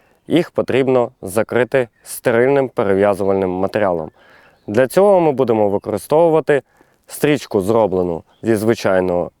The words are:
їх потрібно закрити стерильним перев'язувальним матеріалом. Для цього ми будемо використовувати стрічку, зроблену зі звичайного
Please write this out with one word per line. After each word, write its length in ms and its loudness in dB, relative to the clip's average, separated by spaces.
їх 220 0
потрібно 600 0
закрити 680 -2
стерильним 680 0
перев'язувальним 840 0
матеріалом. 600 -2
Для 200 0
цього 340 2
ми 120 2
будемо 360 0
використовувати 920 0
стрічку, 540 -2
зроблену 640 0
зі 140 0
звичайного 720 0